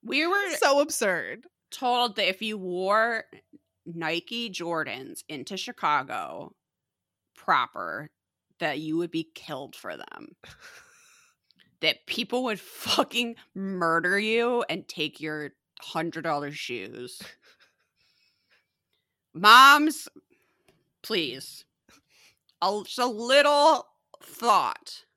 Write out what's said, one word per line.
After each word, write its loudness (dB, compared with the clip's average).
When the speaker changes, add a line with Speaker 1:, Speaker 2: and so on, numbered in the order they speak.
Speaker 1:
We -2
were -2
Speaker 2:
So 4
absurd. -2
Speaker 1:
told -2
that 0
if -2
you -6
wore 0
Nike -6
Jordans -6
into -10
Chicago -4
proper, -2
that -2
you -4
would -4
be -6
killed -12
for -12
them. -18
Speaker 2:
<laughs> -20
Speaker 1:
That -2
people -4
would -4
fucking -4
murder 0
you 0
and -8
take -8
your -8
hundred -6
dollar -4
shoes. -10
Moms, 8
please. -6
A, 0
just -10
a 2
little 4
thought. -2